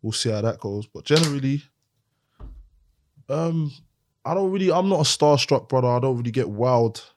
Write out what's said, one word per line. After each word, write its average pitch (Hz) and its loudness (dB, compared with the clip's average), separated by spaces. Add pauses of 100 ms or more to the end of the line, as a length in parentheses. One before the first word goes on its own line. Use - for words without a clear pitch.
we'll 110 -6
see - -4
how 104 -2
that 113 -2
goes. 104 -8
But - -20
generally, 143 0 (1700)
um, 160 -2 (540)
I 160 -2
don't 190 0
really, 190 0
I'm 185 2
not 180 2
a 156 4
starstruck 143 2
brother. 127 2
I 123 2
don't 131 0
really 120 -4
get 117 -2
wowed 117 0 (140)